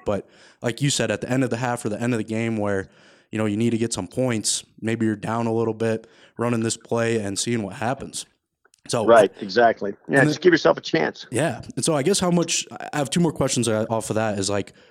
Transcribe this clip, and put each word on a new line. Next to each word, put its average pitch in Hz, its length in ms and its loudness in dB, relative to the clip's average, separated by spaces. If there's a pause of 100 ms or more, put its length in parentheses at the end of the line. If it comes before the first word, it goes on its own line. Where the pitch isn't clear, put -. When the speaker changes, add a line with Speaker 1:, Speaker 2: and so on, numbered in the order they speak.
Speaker 1:
But 101 220 -2 (340)
like 120 200 -4
you 143 80 2
said, 117 200 0
at 104 120 -2
the - 80 -8
end 131 160 2
of 120 40 -4
the 123 60 -2
half 120 300 -4
or - 20 -2
the 104 140 -4
end 120 120 0
of 117 40 -2
the 110 80 -4
game 110 320 -4
where, 101 320 -4 (420)
you 110 60 -6
know, 107 80 0
you 104 100 -2
need 117 140 2
to 113 80 0
get 113 160 -2
some 92 160 -6
points, 120 560 -2 (160)
maybe 113 240 -2
you're 110 100 2
down 113 320 -4
a 113 60 0
little 113 200 0
bit, 110 340 -2 (300)
running 117 220 0
this 113 160 -2
play 117 440 0
and 98 200 -6
seeing 117 240 -2
what 98 120 -8
happens. 113 500 -6 (600)
So 117 160 0
Speaker 2:
Right, 107 280 8 (100)
exactly. 104 540 2 (120)
Yeah, 139 120 4
Speaker 1:
and 135 100 6
Speaker 2:
just 143 100 -2
Speaker 1:
then - 40 -14
Speaker 2:
give 175 100 8
yourself 165 240 4
a - 40 -12
chance. 151 500 -2
Speaker 1:
Yeah. 131 320 -2 (120)
And 135 80 -6
so 160 120 2
I 139 80 0
guess 190 160 2
how 180 100 2
much, 170 400 0
I - 300 -12
have 143 100 -2
two - 100 0
more 165 120 4
questions 131 360 0
off 110 440 0
of 104 40 0
that 107 220 0
is, 98 100 -2
like, 101 260 -4 (180)